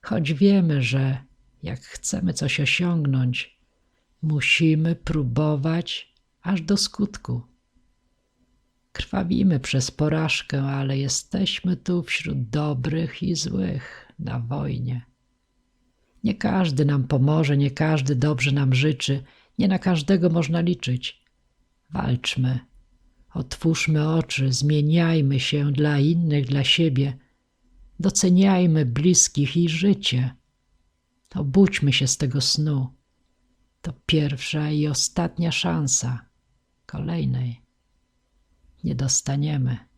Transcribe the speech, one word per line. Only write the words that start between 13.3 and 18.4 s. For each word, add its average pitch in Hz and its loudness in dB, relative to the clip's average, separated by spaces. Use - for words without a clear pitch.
złych - -6
na 123 -6
wojnie. 123 -6
Nie 202 0
każdy 175 0
nam 143 2
pomoże, 143 2
nie 139 2
każdy 147 0
dobrze 139 0